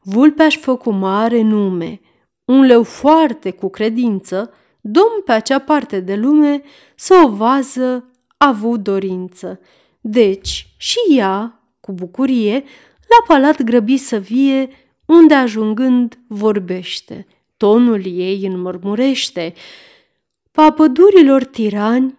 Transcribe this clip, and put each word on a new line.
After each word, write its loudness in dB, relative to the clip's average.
Vulpea-și 2
făcu -4
mare -2
nume, -2
un 2
leu 6
foarte 0
cu -8
credință, -6
domn 0
pe -2
acea 0
parte -4
de -8
lume 0
să 4
o 2
vază -4
a 2
avut -4
dorință. -8
Deci -4
și -8
ea, -2
cu -16
bucurie, -4
la 4
palat 2
grăbi 0
să -6
vie, -2
unde 6
ajungând -2
vorbește. -6
Tonul 2
ei -6
înmărmurește. -6
Pa 4
pădurilor 4
tirani -4